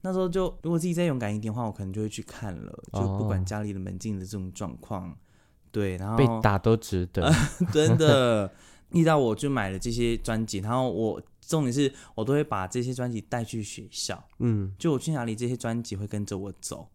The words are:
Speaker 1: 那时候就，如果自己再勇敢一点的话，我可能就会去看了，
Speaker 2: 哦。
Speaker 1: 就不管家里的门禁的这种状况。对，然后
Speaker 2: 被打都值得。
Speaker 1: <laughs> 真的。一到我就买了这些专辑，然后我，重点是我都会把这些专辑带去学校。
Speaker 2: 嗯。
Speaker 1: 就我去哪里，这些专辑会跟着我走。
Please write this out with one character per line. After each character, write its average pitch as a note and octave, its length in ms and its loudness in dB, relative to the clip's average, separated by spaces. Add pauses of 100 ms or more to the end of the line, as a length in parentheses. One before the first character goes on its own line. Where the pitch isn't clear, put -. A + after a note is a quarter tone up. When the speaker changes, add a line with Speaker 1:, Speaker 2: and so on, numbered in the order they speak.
Speaker 1:
那 F#3 100 -4
时 F#3 60 0
候 F#3 100 2
就， F#3 160 0 (180)
如 E3 80 -4
果 E3+ 80 2
自 E3 80 0
己 F3 80 0
再 F3 120 2
勇 C#3 120 0
敢 G#2 160 -2
一 G#2+ 60 -2
点 G#2+ 120 -4
的 G#2+ 40 -4
话， A#2+ 100 -2
我 G#2+ 60 -4
可 - 120 -8
能 F#2+ 80 -6
就 G#2+ 80 -4
会 G#2+ 80 -2
去 A2 140 -10
看 - 320 -10
了， - 180 -12 (200)
Speaker 2:
哦。 G2 80 -2
Speaker 1:
就 G2 180 0
不 G#2+ 80 0
管 F#2+ 180 0
家 G#2+ 180 -4
里 G#2 100 -4
的 G2 80 -6
门 F#2 180 -8
禁 G#2+ 200 -4
的 F#2 60 -6
这 F#2+ 60 -12
种 F#2 220 -8
状 E2+ 240 -10
况。 F#2 360 -10 (600)
对， G2 240 0
然 F#2+ 120 -6
后 A2+ 80 0
Speaker 2:
被 C3+ 80 6 (160)
打 G#2 160 4
都 A2+ 200 4
值 F#2 360 -2
得。 G2 160 2 (220)
Speaker 1:
<laughs> E3+ 220 -2
真 D3+ 260 6
的。 B2+ 500 6 (440)
一 E3+ 120 6
到 D#3 140 6
我 A#2 160 4
就 C#3 160 -2
买 G#2+ 200 -2
了 F#2+ 80 -6
这 A#2+ 120 -4
些 A#2 260 0
专 A2+ 300 -2
辑， G2+ 120 -6
然 G#2 140 -2
后 B2+ 180 0
我， G#2 300 -2 (200)
重 D#3 240 0
点 B2 80 0
是 C3+ 200 2 (220)
我 A2 100 -2
都 B2 80 0
会 D3 120 4
把 G2 220 -4
这 B2 140 -4
些 B2 140 -4
专 B2 160 -4
辑 A2+ 100 -4
带 A#2+ 220 -4
去 A2+ 180 -6
学 G#2+ 300 -10
校。 - 320 -8 (160)
Speaker 2:
嗯。 G#2+ 400 0
Speaker 1:
就 E3 140 0
我 C3 60 0
去 D#3+ 120 -4
哪 C3+ 140 -2
里， A2+ 100 -4
这 A#2+ 140 -4
些 B2 80 -2
专 A#2 260 -4
辑 A2 140 -8
会 G2+ 100 -6
跟 G#2 180 -4
着 G2+ 140 -6
我 G2 220 -8
走。 - 340 -12